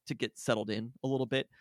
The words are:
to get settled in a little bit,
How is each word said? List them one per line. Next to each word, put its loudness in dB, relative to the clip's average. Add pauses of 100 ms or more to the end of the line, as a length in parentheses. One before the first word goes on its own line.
to -4
get -4
settled 2
in -2 (100)
a 0
little 2
bit, 0 (120)